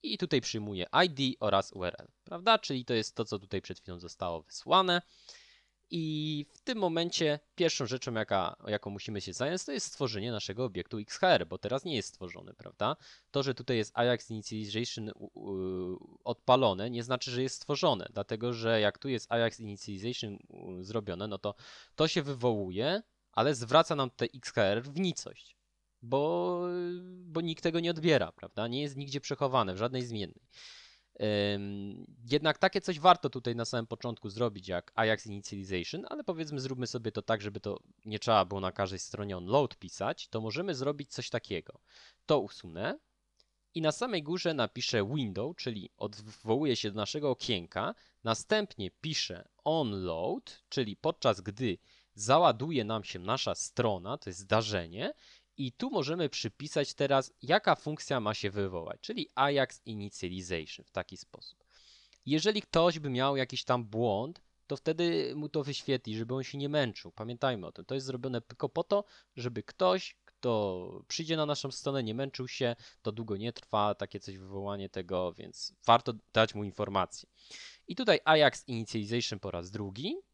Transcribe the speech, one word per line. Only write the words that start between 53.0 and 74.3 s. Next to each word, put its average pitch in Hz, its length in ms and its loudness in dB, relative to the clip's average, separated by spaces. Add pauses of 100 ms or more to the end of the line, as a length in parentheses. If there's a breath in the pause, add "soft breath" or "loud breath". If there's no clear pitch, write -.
się - 160 -10
nasza 101 360 -2
strona, 107 600 -2
to - 120 -10
jest 90 100 -10
zdarzenie, 104 720 0 (440 loud breath)
i 135 140 -4
tu 254 200 -6
możemy 160 380 0
przypisać - 640 -4
teraz, 135 480 2
jaka 170 340 4
funkcja 147 440 -4
ma 107 140 2
się 104 180 -2
wywołać, 92 500 -4
czyli 220 340 -6
Ajax 139 500 2
Initialization 92 1000 -6
w - 60 -20
taki 92 260 -8
sposób. - 460 -20 (640 soft breath)
Jeżeli 170 360 2
ktoś 165 380 4
by 147 100 -4
miał 135 280 2
jakiś 131 260 -2
tam 123 220 2
błąd, 110 560 0 (260)
to 143 80 -2
wtedy 160 600 0
mu 151 140 -6
to 151 140 0
wyświetli, 127 540 -2
żeby 113 180 -2
on 135 80 -2
się 139 140 -8
nie 139 120 -2
męczył. 127 420 0
Pamiętajmy 117 560 -2
o - 40 -10
tym, - 140 -16
to 131 100 -6
jest 131 120 -4
zrobione 127 340 -4
tylko - 280 -6
po 170 140 -2
to, 202 200 2 (320 loud breath)
żeby 120 280 -6
ktoś, - 600 0
kto 95 840 -2
przyjdzie 160 300 -2
na 151 80 2
naszą 143 260 -2
stronę, 139 320 -2
nie 110 120 -2
męczył 135 320 -4
się, 120 280 0 (260 loud breath)
to 110 100 -2
długo 107 260 -4
nie 113 160 -4
trwa, 104 420 2
takie 98 240 -8
coś 95 180 -14